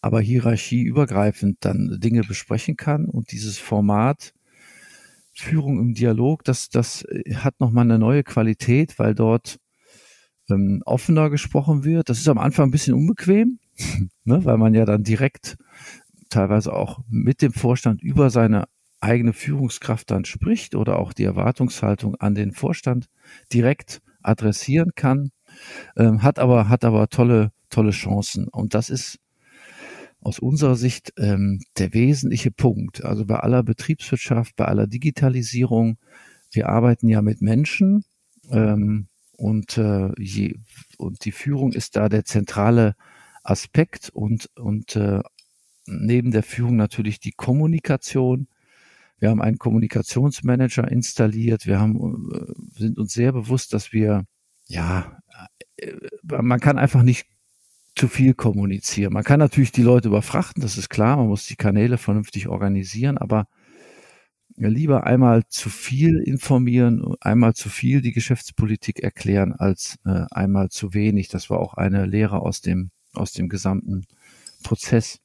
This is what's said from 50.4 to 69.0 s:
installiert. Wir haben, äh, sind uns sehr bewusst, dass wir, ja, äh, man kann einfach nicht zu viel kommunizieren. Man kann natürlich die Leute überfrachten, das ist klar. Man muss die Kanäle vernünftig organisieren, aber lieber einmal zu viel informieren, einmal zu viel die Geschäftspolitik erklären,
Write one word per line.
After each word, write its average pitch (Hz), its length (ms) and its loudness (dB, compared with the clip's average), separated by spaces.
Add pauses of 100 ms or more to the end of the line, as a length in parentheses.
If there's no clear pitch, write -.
installiert. 113 760 0
Wir 101 140 0
haben, 95 540 -2
äh, - 460 -14
sind 110 180 -4
uns 104 160 -6
sehr 120 180 2
bewusst, 123 420 -4
dass 110 200 -6
wir, 104 320 2 (400)
ja, 87 540 -4 (580)
äh, - 160 -14 (300)
man 123 360 -2
kann - 180 2
einfach 131 260 4
nicht 123 240 2 (680)
zu 127 120 0
viel 131 260 4
kommunizieren. 101 800 -2
Man 101 100 -2
kann 143 160 4
natürlich 139 320 4
die 123 100 0
Leute 117 280 4
überfrachten, - 520 -2
das 110 160 -6
ist 95 120 -10
klar. 120 280 4
Man 120 100 2
muss 104 200 -2
die - 80 -12
Kanäle 107 420 2
vernünftig 104 500 -4
organisieren, 98 680 -2
aber 107 300 -2 (1080)
lieber 131 500 0
einmal 120 420 4
zu - 220 -10
viel 160 500 0
informieren, 123 1040 0
einmal 113 320 4
zu - 160 -8
viel 127 320 0
die 123 100 -2
Geschäftspolitik - 880 -4
erklären, 98 540 0